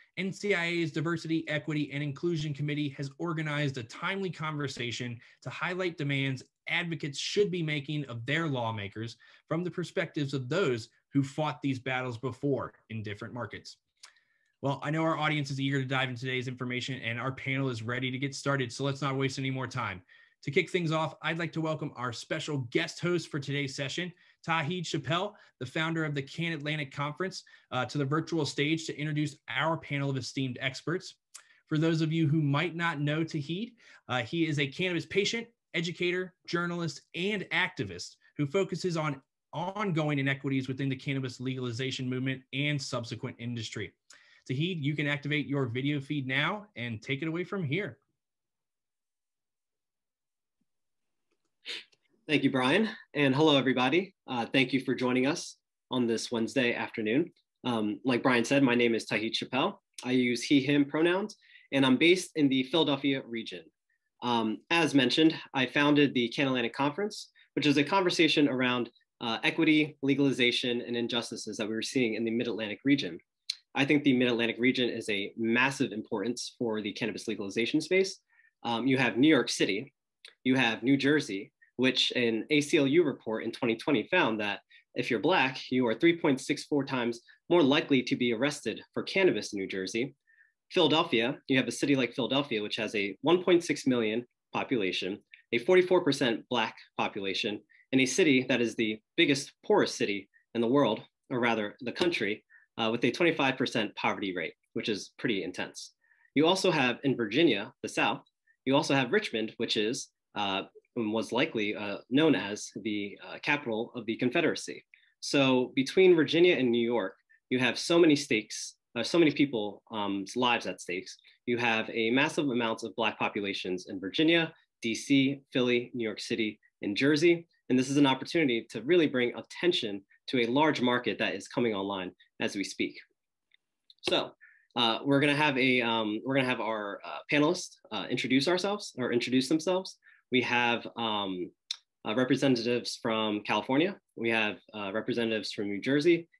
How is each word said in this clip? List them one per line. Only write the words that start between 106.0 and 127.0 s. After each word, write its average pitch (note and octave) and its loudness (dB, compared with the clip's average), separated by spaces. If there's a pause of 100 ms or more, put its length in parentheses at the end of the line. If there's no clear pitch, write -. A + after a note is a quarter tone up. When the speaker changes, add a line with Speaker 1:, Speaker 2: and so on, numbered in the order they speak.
Speaker 2:
You C#3+ 6
also F#3 4
have C3 2
in C3 2
Virginia, A#2 2
the G#2+ -6
South, C#3+ 0 (440)
you C3+ 4
also D3+ 2
have C3 2
Richmond, A#2 -2
which A#2 -2
is, A#2 -2 (260)
uh, G2 -2 (320)
was A2 -2
likely, A2+ -2
uh, G#2 -8 (140)
known D3 6
as G2+ -6 (140)
the, G2+ -4 (100)
uh, E2 -12
capital A#2+ -2
of B2 -10
the A2 -2
Confederacy. B2 -2 (380)
So C3 2
between F3+ 6
Virginia D#3+ 6
and B2 2
New A#2 2
York, A2+ 0 (340)
you B2+ 0
have B2 0
so E3+ 2
many E3 8
stakes, - -4 (200)
uh, A#2 -4
so C#3 0
many D#3+ 6
people, A#2+ -2 (100)
um, G2+ -4 (120)
lives A#2+ 0
at F2+ -8
stakes. F2+ -8 (300)
You B2 0
have A2+ 0
a A2+ 0
massive D3 2
amounts A#2 -2
of A2 -10
Black G#2+ -2
populations G2 -4
in G2+ -8
Virginia, D#3+ 2 (300)
D A2+ -2
C, C3+ 2 (100)
Philly, B2 0
New A#2+ -2
York G#2 -4
City, G#2+ -4 (240)
and G2+ -2
Jersey. D#3 4 (220)